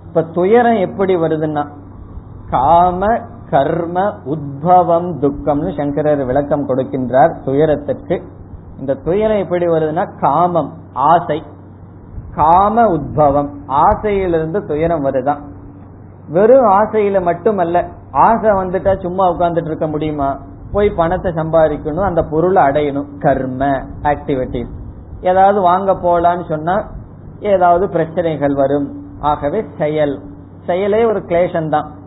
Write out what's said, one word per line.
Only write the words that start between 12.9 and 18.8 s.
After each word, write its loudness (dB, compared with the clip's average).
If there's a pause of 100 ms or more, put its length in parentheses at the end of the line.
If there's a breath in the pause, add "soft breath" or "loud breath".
ஆசையிலிருந்து 0
துயரம் -2
வருதான். 0 (880)
வெறும் 6
ஆசையில 2
மட்டுமல்ல, 0 (360)
ஆசை 4
வந்துட்டா 0